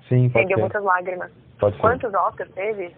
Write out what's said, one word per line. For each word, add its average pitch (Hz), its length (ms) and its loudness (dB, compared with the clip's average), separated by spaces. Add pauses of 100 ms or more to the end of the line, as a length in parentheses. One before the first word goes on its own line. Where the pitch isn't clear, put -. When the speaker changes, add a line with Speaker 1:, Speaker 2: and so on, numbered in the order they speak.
Speaker 1:
Sim, 127 220 4
pode 117 140 2
Speaker 2:
Rendeu - 140 0
Speaker 1:
ser. 110 40 0
Speaker 2:
muitas 202 220 -2
lágrimas. 180 480 -2 (280)
Speaker 1:
Pode 104 160 2
ser. - 60 -8
Speaker 2:
Quantos 233 320 0
Oscars 196 400 -2
teve? 190 440 -8